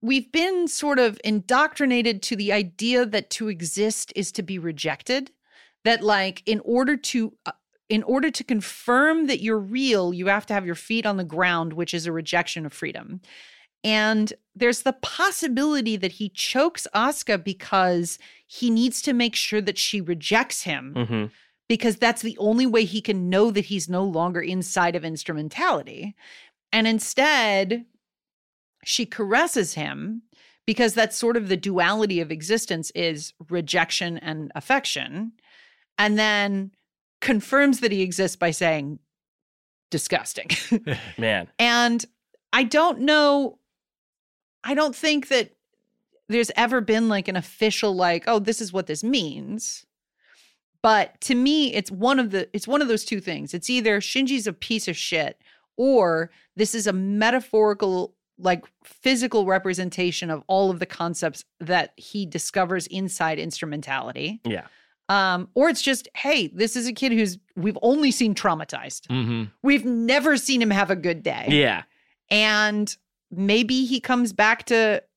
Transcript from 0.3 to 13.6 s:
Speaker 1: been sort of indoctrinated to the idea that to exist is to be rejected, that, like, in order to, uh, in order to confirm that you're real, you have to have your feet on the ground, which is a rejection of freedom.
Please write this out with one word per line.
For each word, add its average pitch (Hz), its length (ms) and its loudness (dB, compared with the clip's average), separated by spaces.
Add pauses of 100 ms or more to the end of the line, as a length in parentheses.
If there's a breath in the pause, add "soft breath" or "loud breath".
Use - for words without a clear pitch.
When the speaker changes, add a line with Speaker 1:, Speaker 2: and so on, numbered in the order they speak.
Speaker 1:
been 349 380 0
sort 285 300 -2
of 233 260 4
indoctrinated 240 960 2
to - 140 -4
the 202 160 -2
idea 208 540 0
that 208 240 -4
to 220 180 -4
exist 196 680 -4
is 190 180 -4
to 214 100 -6
be 185 160 -6
rejected, 165 720 -4 (540 soft breath)
that, 233 180 4
like, 196 440 2
in 214 180 0
order 254 320 2
to, 240 360 -2 (140)
uh, - 60 -8 (360)
in 214 140 2
order 269 280 2
to - 140 -8
confirm 269 840 2
that 285 120 0
you're 220 180 0
real, 208 560 0
you 180 120 -4
have 202 200 2
to 214 80 -4
have 190 120 0
your 170 80 -4
feet 226 320 -4
on 202 100 0
the 190 80 -2
ground, 165 480 0
which 165 220 -6
is 165 120 -4
a 170 60 -4
rejection 165 540 -2
of 143 60 -12
freedom. - 480 -12 (600 loud breath)